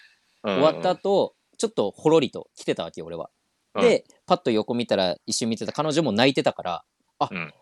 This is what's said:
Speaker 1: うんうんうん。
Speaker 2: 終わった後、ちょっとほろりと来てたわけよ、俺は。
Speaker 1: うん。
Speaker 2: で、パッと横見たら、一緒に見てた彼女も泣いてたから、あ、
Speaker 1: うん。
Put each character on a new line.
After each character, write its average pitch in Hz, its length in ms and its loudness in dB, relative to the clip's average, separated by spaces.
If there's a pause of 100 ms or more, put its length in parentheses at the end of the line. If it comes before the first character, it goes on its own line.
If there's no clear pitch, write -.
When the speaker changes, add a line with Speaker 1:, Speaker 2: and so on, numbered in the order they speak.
(440)
Speaker 1:
う 110 40 -4
ん - 20 -2
う 98 40 0
ん - 40 0
う - 20 2
ん。 - 40 2
Speaker 2:
終 156 100 4
わ - 60 -8
っ - 20 -8
た 180 80 0
後、 180 440 0 (220)
ち - 80 -6
ょ 220 40 0
っ - 40 -6
と 104 180 -2
ほ - 200 0
ろ 160 100 6
り 120 100 -2
と - 240 -14
来 - 100 -18
て 143 100 -2
た 85 100 -6
わ 82 60 -10
け - 100 -14
よ、 80 60 -12
俺 85 100 -12
は。 - 140 -10 (440)
Speaker 1:
う 107 40 -6
ん。 98 40 2
Speaker 2:
で、 - 220 4 (220)
パ 180 80 4
ッ - 80 -2
と 131 80 0
横 107 240 0
見 120 120 -2
た 104 100 0
ら、 92 280 0
一 110 140 -6
緒 120 80 -2
に 113 40 -2
見 110 60 -4
て 113 80 -8
た 98 80 -8
彼 151 180 -2
女 156 120 2
も 123 100 0
泣 127 200 4
い - 20 -2
て 151 80 -2
た 127 100 0
か 87 100 -10
ら、 87 220 -8 (360)
あ、 147 120 -2
Speaker 1:
う - 20 -14
ん。 80 280 -10